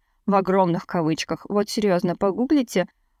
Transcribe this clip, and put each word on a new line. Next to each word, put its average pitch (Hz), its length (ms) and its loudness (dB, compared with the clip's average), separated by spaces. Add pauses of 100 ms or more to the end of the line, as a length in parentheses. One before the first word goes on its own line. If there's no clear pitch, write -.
(260)
в 196 100 2
огромных 190 500 2
кавычках. 160 640 -4
Вот 202 200 -2
серьёзно, 180 460 0
погуглите 220 720 0 (320)